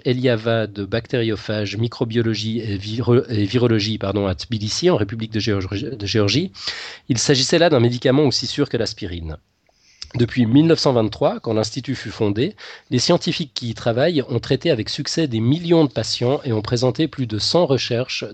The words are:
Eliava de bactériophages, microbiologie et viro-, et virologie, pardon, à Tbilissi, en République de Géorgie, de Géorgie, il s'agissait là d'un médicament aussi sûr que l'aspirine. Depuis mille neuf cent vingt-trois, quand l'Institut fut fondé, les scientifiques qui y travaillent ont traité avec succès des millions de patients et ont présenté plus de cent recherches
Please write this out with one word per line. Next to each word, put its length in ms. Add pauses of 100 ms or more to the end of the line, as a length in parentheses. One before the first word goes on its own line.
Eliava 600
de 180
bactériophages, 920
microbiologie 800
et 180
viro-, 540
et 160
virologie, 500
pardon, 300
à 80
Tbilissi, 560
en 60
République 360
de 80
Géorgie, 500
de 160
Géorgie, 460 (560)
il 80
s'agissait 420
là 120
d'un 100
médicament 440
aussi 220
sûr 220
que 80
l'aspirine. 640 (760)
Depuis 320
mille 200
neuf 120
cent 160
vingt-trois, 460
quand 120
l'Institut 420
fut 160
fondé, 460 (320)
les 100
scientifiques 540
qui 160
y 60
travaillent 480
ont 180
traité 300
avec 180
succès 380
des 140
millions 440
de 80
patients 520
et 100
ont 80
présenté 460
plus 180
de 120
cent 280
recherches 680